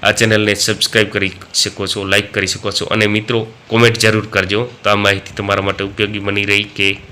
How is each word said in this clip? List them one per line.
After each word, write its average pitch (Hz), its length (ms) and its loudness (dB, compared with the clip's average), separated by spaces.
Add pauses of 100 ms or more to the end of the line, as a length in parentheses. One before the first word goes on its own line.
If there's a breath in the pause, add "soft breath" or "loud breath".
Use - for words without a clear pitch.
આ 104 80 4
ચેનલને 107 440 2
સબસ્ક્રાઇબ 104 540 0
કરી 98 220 -2 (220)
શકો 98 340 -4
છો, 98 160 -4
લાઈક 101 300 0
કરી 98 140 -2
શકો - 240 -4
છો - 140 -4
અને 110 220 2
મિત્રો, 110 400 0 (200)
કોમેન્ટ 113 300 4
જરૂર 110 320 2
કરજો 101 400 0 (140)
તો 104 60 2
આ 104 60 4
માહિતી 98 400 0
તમારા 101 260 0
માટે 98 220 -2
ઉપયોગી 104 360 -4
બની 101 260 -2
રહી 101 180 2
કે 98 360 -2 (120)